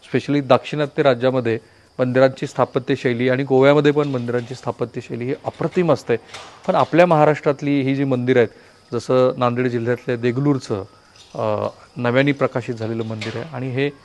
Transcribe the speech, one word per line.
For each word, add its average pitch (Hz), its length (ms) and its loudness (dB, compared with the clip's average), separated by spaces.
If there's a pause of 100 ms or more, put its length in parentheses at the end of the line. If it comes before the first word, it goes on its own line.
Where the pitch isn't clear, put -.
(140)
specially 139 340 -2
दाक्षिणात्य 143 560 0
राज्यामध्ये 123 560 2 (400)
मंदिरांची 131 480 2
स्थापत्य 131 480 -2
शैली 123 340 -2
आणि 127 140 0
गोव्यामध्ये 143 480 4
पण 147 160 0
मंदिरांची 123 480 -4
स्थापत्य 120 460 -8
शैली 120 240 -10
ही 135 100 -4 (100)
अप्रतिम 165 460 -2
असते. 123 240 0 (520)
पण 185 80 0
आपल्या 160 300 4
महाराष्ट्रातली 147 760 2
ही 135 140 0
जी 139 80 -2
मंदिरं 127 360 2
आहेत, 110 100 4 (440)
जसं 127 440 2
नांदेड 123 300 0
जिल्ह्यातल्या 120 480 -4
देगलूरचं, 120 680 -2 (520)
अ, 107 320 -4 (280)
नव्याने 127 360 0
प्रकाशित 131 440 -4
झालेलं 113 280 -6
मंदिर 110 320 -8
आहे 117 200 -10
आणि 127 140 -8
हे 135 200 -4 (160)